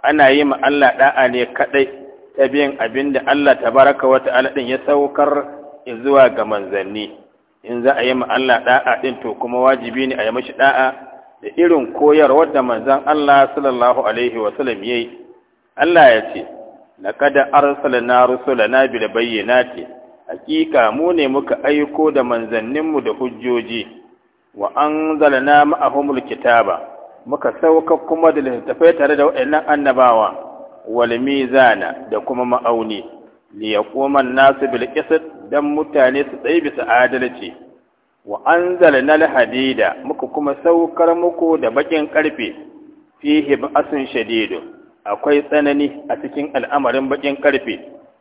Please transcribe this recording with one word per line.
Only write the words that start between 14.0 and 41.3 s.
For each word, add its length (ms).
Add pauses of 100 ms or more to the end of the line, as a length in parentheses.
alaihi 320
wa 160
sallam 240
yayi. 400 (560)
Allah 320
ya 140 (100)
ce, 100 (640)
"Laqad 320 (160)
arsalna 720
rusulana 640
bil 240
bayyinati." 720 (420)
Hakika 720
mu 160
ne 160
muka 320
aiko 500
da 140
manzanninmu 800
da 80
hujjoji. 720 (720)
"Wa 240
anzalna 880
ma'ahumul 560
kitaba." 560 (480)
Muka 320
sauka 480
kuma 240
da 80
littattafai 560
tare 200
da 120
waɗannan 400
annabawa. 600 (600)
"Wal 320
mizana", 880
da 120
kuma 280
ma'auni. 560 (560)
"Li 160
yaquma 480
an-nasu 480
bil 160
qist", 320 (320)
dan 160
mutane 640
su 80
tsaye 240
bisa 240
adalci. 640 (720)
"Wa 160
anzalna 720
al-hadida", 880
muka 240
kuma 360
saukar 520
muku 480